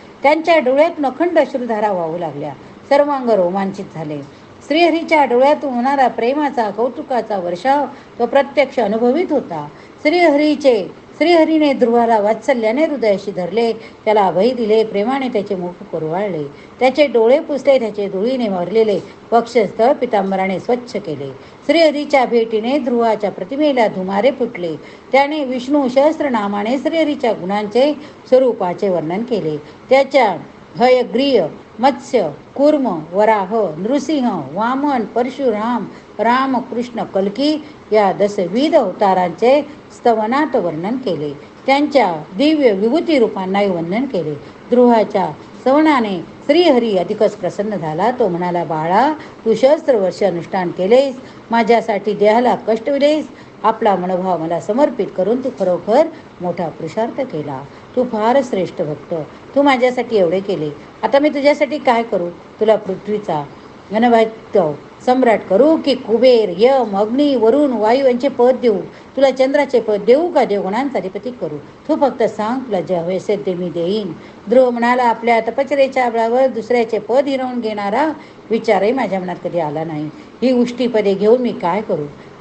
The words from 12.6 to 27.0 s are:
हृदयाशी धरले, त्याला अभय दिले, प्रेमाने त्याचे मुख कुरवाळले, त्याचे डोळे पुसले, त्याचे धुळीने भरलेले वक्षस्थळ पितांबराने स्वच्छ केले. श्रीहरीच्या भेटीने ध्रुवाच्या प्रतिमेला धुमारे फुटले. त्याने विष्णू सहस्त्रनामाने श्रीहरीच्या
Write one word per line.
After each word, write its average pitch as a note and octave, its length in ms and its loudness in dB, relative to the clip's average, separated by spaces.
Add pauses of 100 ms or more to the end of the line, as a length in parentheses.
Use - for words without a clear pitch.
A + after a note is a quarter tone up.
हृदयाशी A3 460 -2
धरले, F#3+ 420 -2
त्याला G#3+ 540 0
अभय F#3 240 2
दिले, A3 340 2
प्रेमाने A#3+ 440 -4
त्याचे G3+ 260 -4
मुख F3+ 140 -6
कुरवाळले, F3 760 -6 (360)
त्याचे C4 260 4
डोळे A#3 320 4
पुसले, C#4 400 2
त्याचे G#3 300 -4
धुळीने A3 400 -2
भरलेले F#3+ 520 0 (320)
वक्षस्थळ A#3 600 2
पितांबराने F#3+ 680 -2
स्वच्छ - 360 -6
केले. C#3 360 -8 (340)
श्रीहरीच्या D4 580 2
भेटीने A3+ 540 0
ध्रुवाच्या A#3 520 0
प्रतिमेला C4 560 0
धुमारे F#3+ 440 0
फुटले. F3+ 460 -6 (360)
त्याने C#4+ 320 2
विष्णू C4 440 -2
सहस्त्रनामाने B3 920 0
श्रीहरीच्या D4+ 540 -2